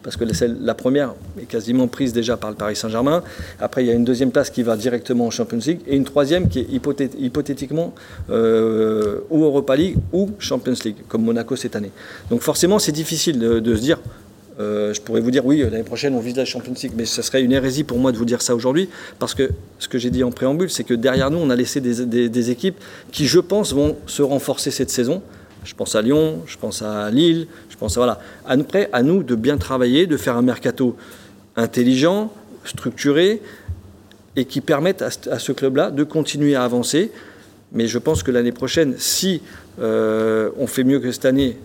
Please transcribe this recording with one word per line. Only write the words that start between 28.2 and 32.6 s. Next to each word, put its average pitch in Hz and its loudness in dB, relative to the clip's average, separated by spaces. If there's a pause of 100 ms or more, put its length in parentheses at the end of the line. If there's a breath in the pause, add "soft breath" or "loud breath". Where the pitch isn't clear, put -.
Après, 147 2
à 120 4
nous 175 4
de 123 0
bien 131 2
travailler, 131 2
de 151 2
faire 123 0
un 120 2
mercato 123 0 (640 loud breath)
intelligent, 127 2 (320)